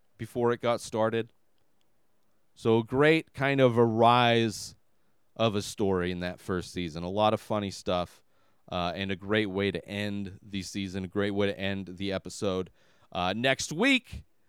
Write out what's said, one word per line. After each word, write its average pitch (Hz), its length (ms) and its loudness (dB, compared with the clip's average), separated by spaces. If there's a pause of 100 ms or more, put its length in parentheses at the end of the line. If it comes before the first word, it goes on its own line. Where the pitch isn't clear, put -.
(160)
before 120 360 0
it 120 100 -4
got 117 180 0
started. 113 500 0 (1200)
So - 240 2
a 117 60 0
great 151 480 2
kind 139 280 0
of 123 160 6
a 120 80 6
rise 117 920 4 (580)
of 113 200 0
a 101 80 -2
story 92 480 -2
in 87 100 -6
that 90 200 -8
first 90 320 -6
season. 85 300 -6
A 87 80 -6
lot 107 220 4
of 107 80 -2
funny 104 300 -4
stuff, - 520 -4 (480)
uh, 87 240 -4
and 98 160 -6
a 98 60 -2
great 101 340 -2
way 98 200 0
to 87 180 -8
end 101 540 -8
the 98 200 -8
season, 95 420 -6
a 92 40 -10
great 101 240 -2
way 101 140 0
to 98 120 -4
end 98 380 -6
the 98 160 -4
episode. 92 580 -4 (400)
Uh, 92 240 -2
next 131 380 -2
week, 247 520 0 (240)